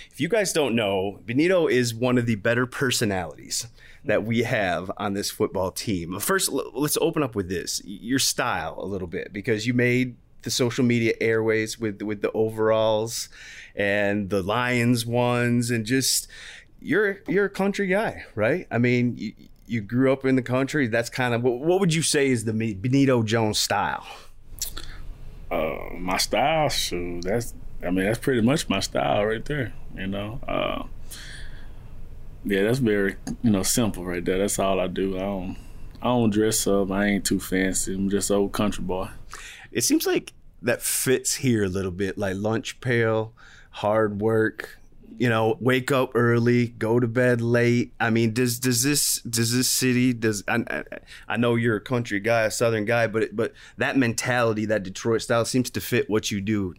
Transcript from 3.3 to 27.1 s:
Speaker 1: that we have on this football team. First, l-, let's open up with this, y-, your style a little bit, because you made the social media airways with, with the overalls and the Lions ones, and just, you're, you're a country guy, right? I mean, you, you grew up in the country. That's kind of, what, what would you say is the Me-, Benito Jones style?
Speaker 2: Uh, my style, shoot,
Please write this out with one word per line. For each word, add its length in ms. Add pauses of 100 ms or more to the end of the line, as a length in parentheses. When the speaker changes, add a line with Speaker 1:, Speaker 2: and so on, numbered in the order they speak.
Speaker 1:
that 200
we 180
have 540
on 160
this 180
football 400
team. 480
First, 320
l-, 240
let's 260
open 220
up 140
with 120
this, 360
y-, 160
your 180
style 600
a 80
little 220
bit, 240
because 340
you 80
made 420 (260)
the 80
social 340
media 360
airways 580
with, 240
with 200
the 100
overalls 960 (480)
and 540
the 120
Lions 640
ones, 640
and 140
just, 420 (540)
you're, 480
you're 160
a 60
country 360
guy, 380 (100)
right? 360
I 80
mean, 400
you, 140 (340)
you 160
grew 300
up 120
in 100
the 80
country. 460
That's 220
kind 240
of, 80
what, 180
what 180
would 160
you 80
say 280
is 160
the 80
Me-, 200
Benito 480
Jones 360
style? 480 (1400)
Speaker 2:
Uh, 260 (220)
my 180
style, 540
shoot, 520